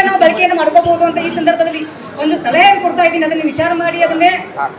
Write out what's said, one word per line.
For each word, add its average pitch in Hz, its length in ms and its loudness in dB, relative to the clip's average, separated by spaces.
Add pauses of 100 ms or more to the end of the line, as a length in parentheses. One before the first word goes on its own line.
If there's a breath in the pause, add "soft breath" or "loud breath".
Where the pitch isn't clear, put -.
ನಾವು 381 160 0
ಬಳಕೆಯನ್ನು 349 360 2
ಮಾಡ್ಕೋಬಹುದು 339 500 2
ಅಂತ 330 120 -2
ಈ 339 120 -4
ಸಂದರ್ಭದಲ್ಲಿ 330 560 -2 (320)
ಒಂದು 311 200 0
ಸಲಹೆ 381 440 2
ಕೊಡ್ತಾ 359 220 0
ಇದ್ದೀನಿ. 330 220 0
ಅದನ್ನ 320 180 -2
ವಿಚಾರ 320 300 -2
ಮಾಡಿ, 339 280 -2
ಅದನ್ನೇ 339 460 2 (320)